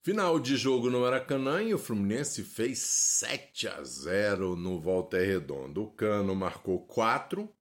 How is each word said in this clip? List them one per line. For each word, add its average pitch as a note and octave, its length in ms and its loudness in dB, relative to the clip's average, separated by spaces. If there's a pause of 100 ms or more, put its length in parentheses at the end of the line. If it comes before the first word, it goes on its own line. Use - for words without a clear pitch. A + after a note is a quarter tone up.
Final F3+ 320 4
de C3+ 160 2
jogo B2 340 4
no B2 120 2
Maracanã C3+ 600 0
e A3 120 0
o E3+ 40 2
Fluminense A2 640 -2
fez A#2 380 -4
sete - 880 -2
a D2+ 160 -8
zero F2+ 720 0
no F2 240 -2
Volta F2+ 380 0
Redonda. D2+ 640 0
O G#2+ 60 -4
Cano G#2 460 0
marcou F#2+ 460 -2
quatro D3 720 -2 (120)